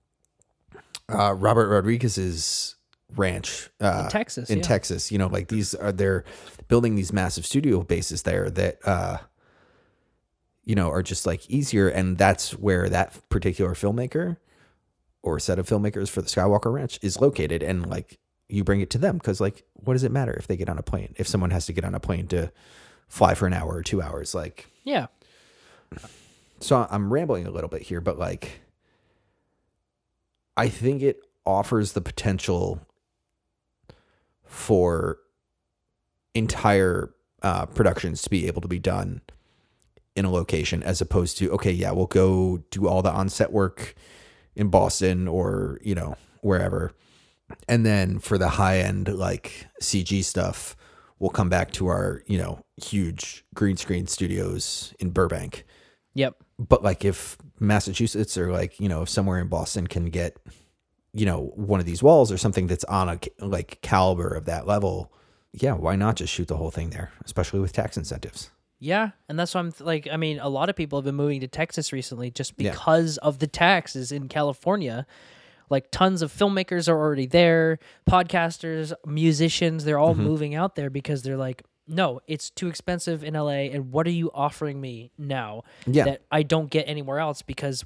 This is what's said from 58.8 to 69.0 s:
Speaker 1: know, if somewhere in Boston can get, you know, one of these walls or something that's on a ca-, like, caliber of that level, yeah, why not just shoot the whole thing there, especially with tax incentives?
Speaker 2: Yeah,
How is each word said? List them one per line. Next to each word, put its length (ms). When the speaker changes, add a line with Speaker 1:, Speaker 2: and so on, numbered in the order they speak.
Speaker 1:
know, 140
if 60
somewhere 300
in 80
Boston 400
can 220
get, 280
you 120
know, 300
one 240
of 60
these 180
walls 280
or 60
something 300
that's 180
on 240
a 80
ca-, 220
like, 420
caliber 460
of 180
that 220
level, 440
yeah, 200
why 220
not 220
just 160
shoot 140
the 100
whole 140
thing 200
there, 200
especially 340
with 140
tax 240
incentives? 540
Speaker 2:
Yeah, 300